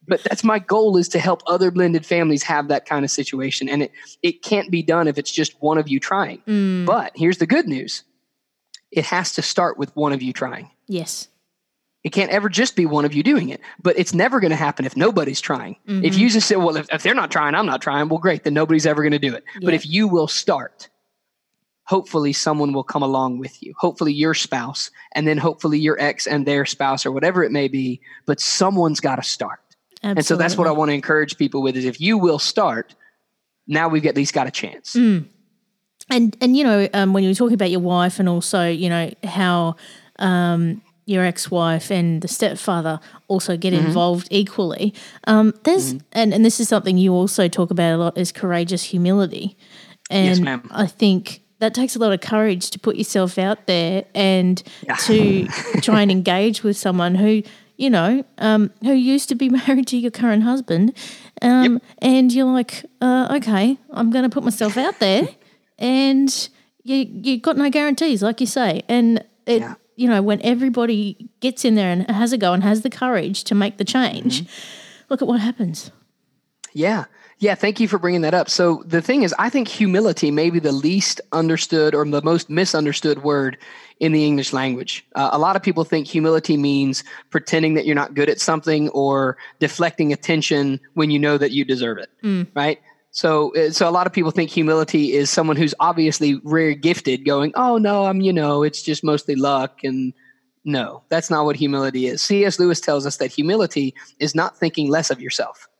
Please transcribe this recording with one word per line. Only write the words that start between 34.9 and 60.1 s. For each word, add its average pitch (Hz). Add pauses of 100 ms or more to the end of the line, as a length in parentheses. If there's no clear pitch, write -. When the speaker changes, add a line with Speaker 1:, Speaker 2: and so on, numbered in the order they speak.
Speaker 2:
Mm. 214 (840)
And, 233
and, 254
you 294
know, 202
um, 196
when 196
you 190
were 190
talking 240
about 190
your 180
wife 175
and 190
also, 175
you 170
know, 170 (140)
how, 175 (420)
um, 175 (240)
your 190
ex-wife 170
and 170
the 175
stepfather 170 (300)
also 185
get 185
Speaker 1:
Mm-hmm. 160
Speaker 2:
involved 175
equally. 202 (320)
Um, 214 (120)
there's, 330
Speaker 1:
Mm-hmm. -
Speaker 2:
and, 220
and 220
this 233
is 233
something 190
you 185
also 180
talk 170
about 170
a 165
lot, 170
is 180
courageous 175
humility. 190 (560)
Speaker 1:
Yes, 185
Speaker 2:
And 180
Speaker 1:
ma'am. 135
Speaker 2:
I 214
think - (160)
that 220
takes 247
a 247
lot 220
of 180
courage 214
to -
put -
yourself 185
out 190
there 180 (100)
and 185 (200)
Speaker 1:
Yeah. -
Speaker 2:
to 202
Speaker 1:
<laughs> -
Speaker 2:
try 214
and 202
engage 190
with 202
someone 180
who, 214 (340)
you 269
know, 226 (140)
um, 214 (120)
who 247
used 269
to 269
be 262
<laughs> 247
married 262
to 254
your 240